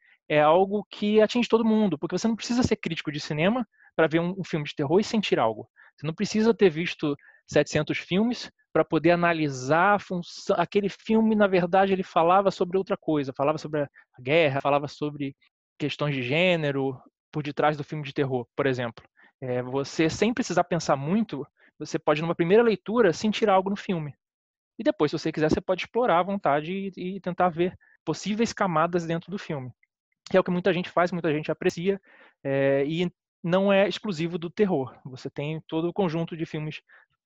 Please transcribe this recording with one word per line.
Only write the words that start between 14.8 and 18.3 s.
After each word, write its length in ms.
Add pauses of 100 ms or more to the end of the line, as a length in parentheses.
sobre 480 (420)
questões 380
de 80
gênero 760 (320)
por 120
detrás 340
do 60
filme 200
de 80
terror, 440